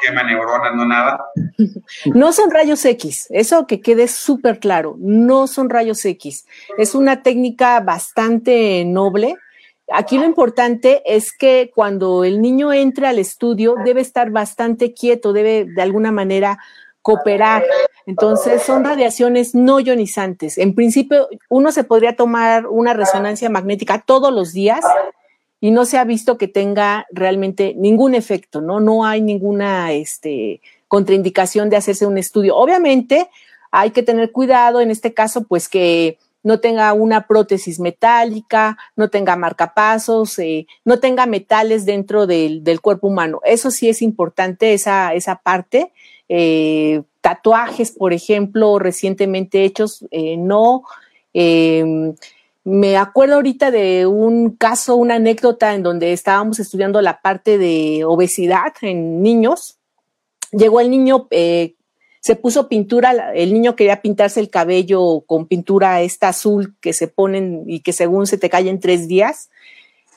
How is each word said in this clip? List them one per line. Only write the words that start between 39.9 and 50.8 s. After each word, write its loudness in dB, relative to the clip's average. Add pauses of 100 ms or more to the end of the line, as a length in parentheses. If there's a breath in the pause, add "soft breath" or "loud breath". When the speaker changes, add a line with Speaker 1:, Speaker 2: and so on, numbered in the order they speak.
Speaker 2:
eh, -6 (160 soft breath)
no 2
tenga 2
metales -2
dentro -2
del, -2
del 0
cuerpo 0
humano. -4
Eso 2
sí -4
es 0
importante, -2
esa, -2
esa -4
parte. -2 (340 soft breath)
Eh, 0 (180)
tatuajes, 0
por -2
ejemplo, 0
recientemente -2
hechos, -4
eh, -6
no. 0 (500 loud breath)